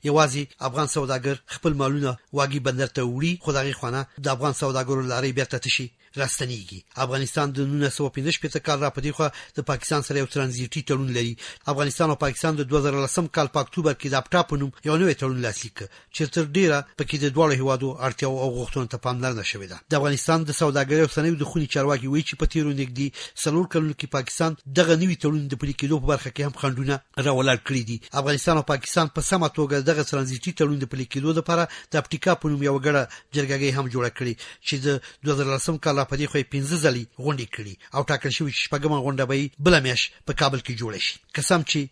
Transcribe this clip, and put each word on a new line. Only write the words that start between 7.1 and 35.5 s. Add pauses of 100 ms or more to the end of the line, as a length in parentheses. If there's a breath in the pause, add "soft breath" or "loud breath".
د (120)
نولس
سوه
پنځه
شپېته
کال
را
په
دې
خوا (280 loud breath)
د (100)
پاکستان
سره
یو
ترانزیټي
تړون
لري. (380 loud breath)
افغانستان
او
پاکستان
د
دوه
زره
لسم (100)
کال
په
اکتوبر
کې
د
اپټا (100)
په
نوم (180)
یو
نوی
تړون
لاسلیک
کړ، (280 loud breath)
چې (120)
تر (120)
ډیره (200 loud breath)
پکې
د
دواړو
هیوادو (180)
اړتیاو
او
غوښتنو
ته
پاملرنه
شوې
ده. (140)
د
افغانستان
د (120)
سوداګرۍ
او
صنایعو
د
خونې
چارواکي
وایي
چې
په
تیرو
نږدې (360 loud breath)
څلور
کلونو
کې (100)
پاکستان (280)
دغه
نوي
تړون (100)
د
پلي
کېدو
په
برخه
کې
هم
خنډونه (300)
راولاړ (100)
کړي
دي. (240 loud breath)
افغانستان
او
پاکستان (100)
په (100)
سمه (100)
توګه (140)
دغه
ترانزیټي
تړون
د
پلي
کېدو (100)
لپاره (240 loud breath)
د
اپټیکا
په
نوم
یوه
ګډه (320 loud breath)
جرګهګۍ
هم
جوړه
کړې، (320 loud breath)
چې (100)
د (380 loud breath)
دوه
زره